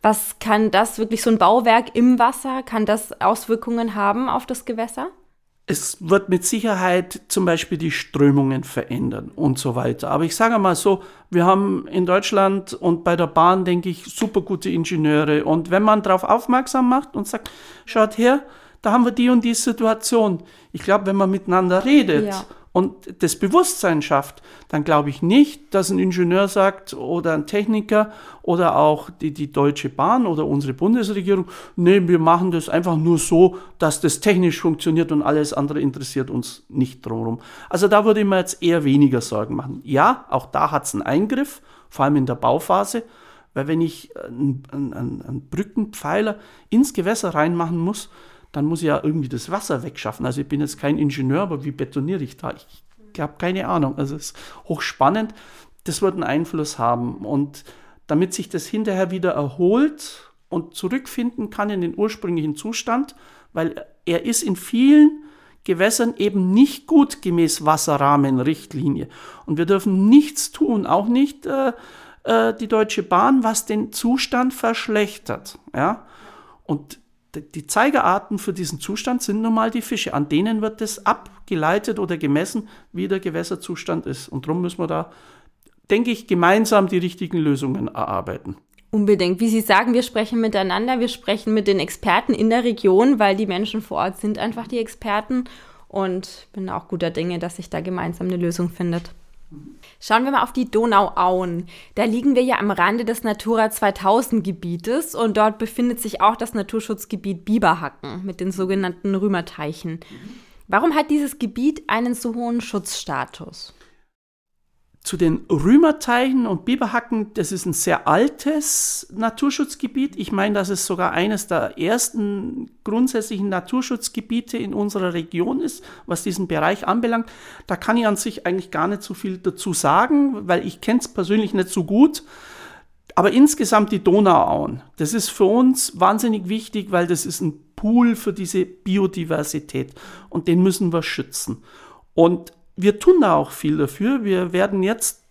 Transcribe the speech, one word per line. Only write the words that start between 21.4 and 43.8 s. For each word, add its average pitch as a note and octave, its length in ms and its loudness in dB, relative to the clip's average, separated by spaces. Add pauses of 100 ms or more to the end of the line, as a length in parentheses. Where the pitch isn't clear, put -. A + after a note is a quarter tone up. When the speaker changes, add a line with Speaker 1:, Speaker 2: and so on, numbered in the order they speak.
Speaker 2:
redet B3+ 440 4
Speaker 1:
Ja. F#3+ 160 -6 (260)
Speaker 2:
und - 520 -2
das E3 140 0
Bewusstsein G3+ 680 2
schafft, C#3 400 -2 (260)
dann D3+ 160 -2
glaube D3 240 2
ich C3+ 140 -6
nicht, B3 520 4
dass F#3+ 160 2
ein F#3+ 80 0
Ingenieur F3+ 480 2
sagt G3 460 0
oder E3 400 -4
ein D3+ 140 -2
Techniker G#3+ 680 0 (300)
oder E3+ 340 2
auch D3+ 320 2
die, D3+ 240 -6
die D3 180 -8
Deutsche C#3+ 380 0
Bahn G#3+ 380 0
oder D#3 200 -2
unsere C#3+ 280 -2
Bundesregierung, G3 720 0 (280)
„Nee, F3+ 320 6
wir E3+ 120 4
machen E3+ 320 4
das E3 180 -2
einfach E3+ 280 0
nur D#3+ 220 4
so, F3+ 380 6 (220)
dass D#3 240 0
das D3 180 0
technisch F3+ 400 2
funktioniert E3 500 0
und D3 120 2
alles D3+ 320 0
andere C#3+ 260 -2
interessiert C3+ 500 -4
uns - 380 -8
nicht C3 360 -4
drumherum.“ A2+ 360 -6 (300)
Also F#3 180 2
da G#3 160 6
würde G#3+ 160 6
ich G#3 60 2
mir F#3+ 120 2
jetzt - 240 -4
eher E3+ 220 2
weniger C#3 380 4
Sorgen A2 340 -6
machen. C3 260 -10
Ja, D#3+ 460 2
auch - 180 -4
da C#3+ 240 -2
hat's - 240 -4
einen G#2 80 -4
Eingriff, G#3+ 600 -2 (260)
vor - 160 -2
allem D3 120 2
in C3 100 2
der B2+ 80 -2
Bauphase, F#3 680 0 (500)
weil C#3 140 -4
wenn D#3+ 120 0